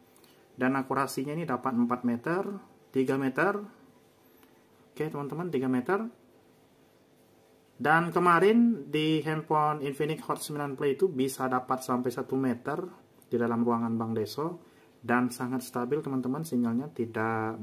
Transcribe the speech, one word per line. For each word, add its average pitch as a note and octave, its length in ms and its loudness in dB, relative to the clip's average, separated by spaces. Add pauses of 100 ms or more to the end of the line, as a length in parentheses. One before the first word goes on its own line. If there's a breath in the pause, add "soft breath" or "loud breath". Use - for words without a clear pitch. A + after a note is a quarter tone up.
(520 soft breath)
Dan C3 240 0
akurasinya C3+ 560 -2
ini D#3+ 160 -4
dapat B2+ 320 0
empat A#2+ 240 2
meter, C#3 400 0 (480)
tiga C3+ 240 2
meter. E3+ 640 -2 (1120 soft breath)
Oke, D3+ 160 -6
teman-teman, D3 400 -6
tiga C3+ 240 0
meter. F3+ 320 0 (1800)
Dan D#3+ 320 4
kemarin F3+ 800 6
di D#3 320 2
handphone D3+ 640 0
Infinix D3 400 -2
Hot D3 160 -4
sembilan C#3+ 320 -6
Play C#3 240 0
itu F#3+ 80 4
bisa C3 400 -2
dapat B2+ 320 0
sampai B2+ 320 0
satu C3 240 -4
meter C3+ 480 -2 (400)
di A#2+ 160 -2
dalam A#2 240 2
ruangan A#2 320 2
Bang A2+ 160 -2
Deso. C#3+ 480 -4 (400 soft breath)
Dan B2 320 2
sangat B2+ 320 -4
stabil, C3 400 -2
teman-teman, C3 400 -2
sinyalnya A#2+ 480 0
tidak A2 720 -2